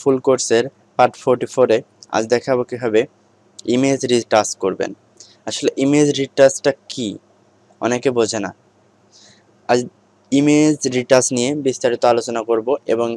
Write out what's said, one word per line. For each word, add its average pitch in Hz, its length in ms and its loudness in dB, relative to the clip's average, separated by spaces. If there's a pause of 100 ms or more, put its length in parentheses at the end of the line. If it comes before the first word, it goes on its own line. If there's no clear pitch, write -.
full 135 240 2
কোর্সের 120 380 2 (340)
part 123 240 4
ফর্টি 120 320 -2
ফোরে 117 240 4 (380)
আজ 110 80 0 (100)
দেখাবো 123 360 0
কিভাবে 117 320 0 (720)
image 135 260 0 (120)
রিটাচ 113 380 2 (140)
করবেন। 95 280 -4 (580)
আসলে - 200 -4 (140)
image 147 240 2 (120)
রিটাচটা 135 520 2 (200)
কি, 120 160 -6 (760)
অনেকে 120 360 -2
বোঝে 110 280 0
না। 90 40 -8 (1200)
আজ 123 100 2 (520)
image 147 460 2 (180)
রিটাচ 127 300 2 (100)
নিয়ে 123 140 0 (160)
বিস্তারিত 120 380 -2 (100)
আলোচনা 117 360 -4
করব 113 180 -2 (260)
এবং 117 240 -2